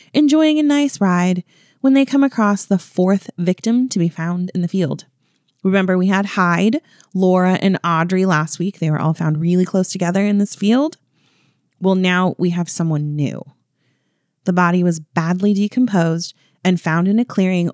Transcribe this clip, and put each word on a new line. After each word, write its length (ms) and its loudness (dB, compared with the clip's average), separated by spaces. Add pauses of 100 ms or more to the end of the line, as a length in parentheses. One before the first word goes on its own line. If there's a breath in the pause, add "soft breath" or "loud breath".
(140 soft breath)
enjoying 460 2
a 40 0
nice 380 0
ride, 420 0 (380 soft breath)
when 120 4
they 120 4
come 180 0
across 420 0
the 140 2
fourth 580 -2
victim 520 0
to 100 -4
be 100 2
found 440 -6
in 80 -2
the 60 -2
field. 380 -4 (580)
Remember, 340 0
we 100 0
had 200 0
Hyde, 540 0 (320 soft breath)
Laura, 480 2
and 220 2
Audrey 420 0
last 340 0
week. 200 -6
They 120 -2
were 80 -2
all 140 0
found 280 -2
really 240 2
close 240 -2
together 340 -2
in 140 0
this 180 -2
field. 420 0 (840)
Well, 140 2
now 420 0
we 140 -2
have 180 -4
someone 460 -4
new. 280 -4 (1000)
The 80 0
body 280 2
was 200 0
badly 520 -2
decomposed 800 -2 (300)
and 160 2
found 300 0
in 100 2
a 60 0
clearing 480 0